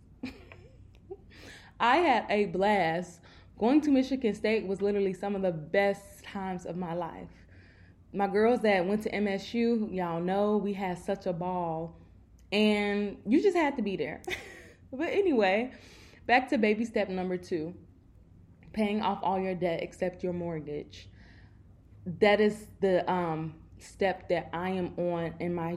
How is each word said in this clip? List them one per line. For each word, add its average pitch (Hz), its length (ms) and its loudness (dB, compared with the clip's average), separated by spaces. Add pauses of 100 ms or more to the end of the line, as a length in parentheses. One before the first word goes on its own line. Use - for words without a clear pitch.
(220)
<laughs> - 1600 -20
I 240 200 6
had 269 320 4
a 208 160 4
blast. 180 760 2 (380)
Going 277 240 6
to 302 80 2
Michigan 262 440 2
State 214 320 0
was 190 140 -2
literally 202 320 2
some 202 240 -4
of 190 60 -2
the 180 100 2
best 196 720 0
times 190 400 -8
of 170 140 -8
my 170 160 -6
life. 175 340 -6 (880)
My 196 140 0
girls 220 340 4
that 190 240 4
went 214 160 0
to - 120 -4
M 202 140 0
S 196 240 -4
U, 233 400 0
y'all 170 300 -2
know 202 340 2
we 202 160 0
had 185 240 -4
such 196 300 -6
a 180 80 -2
ball. 170 600 -4 (560)
And 208 760 0
you 285 160 4
just 370 160 4
had 285 180 2
to 226 60 -4
be 190 160 -2
there. 151 280 -6
<laughs> - 640 -14
But 285 200 -4
anyway, 247 640 2 (540)
back 254 220 4
to 285 80 2
baby 214 300 2
step 202 240 -2
number 185 260 -2
two, 175 380 -6 (960)
paying 208 300 0
off 190 200 -2
all 190 160 0
your 190 160 -2
debt 165 280 -2
except 180 420 -6
your 180 80 -4
mortgage. 156 760 -8 (1120)
That 208 200 6
is 214 280 2 (120)
the, 185 320 2
um, 160 400 -2 (280)
step - 480 -4
that 165 240 -2
I 180 180 -4
am 185 280 -4
on 170 400 -4
in 175 160 -4
my 170 220 -4